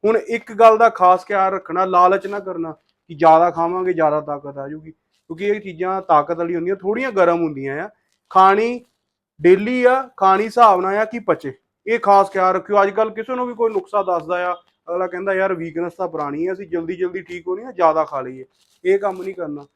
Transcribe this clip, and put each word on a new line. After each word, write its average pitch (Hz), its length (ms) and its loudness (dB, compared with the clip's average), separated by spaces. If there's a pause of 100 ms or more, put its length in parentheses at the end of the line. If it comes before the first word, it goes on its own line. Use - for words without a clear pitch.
ਹੁਣ 220 120 4
ਇੱਕ 226 360 -6
ਗੱਲ 220 240 6
ਦਾ 226 120 4
ਖਾਸ 185 360 2
ਖਿਆਲ 190 280 0
ਰੱਖਣਾ, 185 320 -4
ਲਾਲਚ 185 420 2
ਨਾ 202 120 -8
ਕਰਨਾ 170 320 -10 (360)
ਕਿ 165 80 -16
ਜ਼ਿਆਦਾ 160 360 6
ਖਾਵਾਂਗੇ 175 420 -4
ਜ਼ਿਆਦਾ 151 280 0
ਤਾਕਤ 143 360 -12
ਆ 139 120 -12
ਜਾਊਗੀ, 156 220 -18
ਕਿਉਂਕਿ - 540 -16
ਇਹ 208 160 -2
ਚੀਜ਼ਾਂ 185 400 -6
ਤਾਕਤ 160 360 0
ਵਾਲੀ 170 180 -4
ਹੁੰਦੀਆਂ, 175 200 -4
ਥੋੜ੍ਹੀਆਂ 220 360 -4
ਗਰਮ 170 320 2
ਹੁੰਦੀਆਂ 143 420 -6
ਆ। 214 40 -16 (400)
ਖਾਣੀ 214 560 4 (560)
ਡੇਲੀ 208 420 4
ਆ, 254 340 2
ਖਾਣੀ 190 260 4
ਹਿਸਾਬ 214 380 4
ਨਾਲ 190 160 -2
ਆ 220 80 0
ਕਿ 233 140 -10
ਪਚੇ, 156 340 -4 (340)
ਇਹ 226 120 0
ਖਾਸ 196 320 4
ਖਿਆਲ 185 240 0
ਰੱਖਿਓ। 196 280 0
ਅੱਜ 196 60 0
ਕੱਲ੍ਹ 220 240 -2
ਕਿਸੇ 220 220 -8
ਨੂੰ 247 120 -4
ਵੀ 240 60 -10
ਕੋਈ 226 200 -2
ਨੁਸਖਾ 202 300 -4
ਦੱਸਦਾ 180 480 -4
ਆ, 175 120 -10 (260)
ਅਗਲਾ 180 180 -4
ਕਹਿੰਦਾ, 185 260 -6
"ਯਾਰ 190 200 0
ਵੀਕਨੈਸ 165 400 -8
ਤਾਂ 185 140 -6
ਪੁਰਾਣੀ 151 400 -6
ਆ, 190 60 -4
ਅਸੀਂ 185 140 -12
ਜਲਦੀ 165 280 -6
ਜਲਦੀ 180 260 -6
ਠੀਕ 175 260 -14
ਹੋਣੀ 190 160 -6
ਆ, 254 80 -16
ਜ਼ਿਆਦਾ 160 320 0
ਖਾ 139 180 -8
ਲਈਏ।" 131 240 -14 (400)
ਇਹ 196 140 0
ਕੰਮ 190 240 -6
ਨਹੀਂ 190 120 -12
ਕਰਨਾ। 147 400 -12